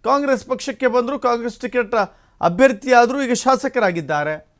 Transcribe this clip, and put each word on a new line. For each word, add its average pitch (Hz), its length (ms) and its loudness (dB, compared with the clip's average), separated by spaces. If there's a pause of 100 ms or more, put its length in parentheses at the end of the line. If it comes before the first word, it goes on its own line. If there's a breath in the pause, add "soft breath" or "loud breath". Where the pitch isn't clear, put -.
ಕಾಂಗ್ರೆಸ್ 269 420 0
ಪಕ್ಷಕ್ಕೆ 254 420 -4
ಬಂದ್ರು, 247 320 -2
ಕಾಂಗ್ರೆಸ್ 240 380 -4
ಟಿಕೆಟ್ 240 380 -4 (460 soft breath)
ಅಭ್ಯರ್ಥಿಯಾದ್ರು, 240 800 4
ಈಗ 247 100 -2
ಶಾಸಕರಾಗಿದ್ದಾರೆ. 170 1120 -2 (120)